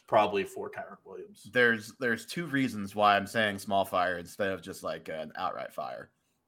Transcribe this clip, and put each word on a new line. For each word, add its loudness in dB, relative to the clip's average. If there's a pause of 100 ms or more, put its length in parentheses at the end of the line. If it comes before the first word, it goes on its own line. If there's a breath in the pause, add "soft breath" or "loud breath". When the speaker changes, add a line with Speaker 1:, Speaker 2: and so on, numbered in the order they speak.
Speaker 1:
probably 4
for -8
Kyren -12
Williams. -16
Speaker 2:
there's, 4
there's -2
two -8
reasons -2
why 8
I'm 0
saying 0
small 2
fire 0
instead -4
of -6
just, -12
like, -8
an -8
outright -6
fire. -10 (380)